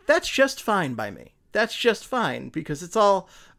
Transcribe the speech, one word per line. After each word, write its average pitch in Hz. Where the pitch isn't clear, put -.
that's 320
just 262
fine 180
by 110
me. 64
That's 226
just 233
fine 135
because 151
it's 175
all 202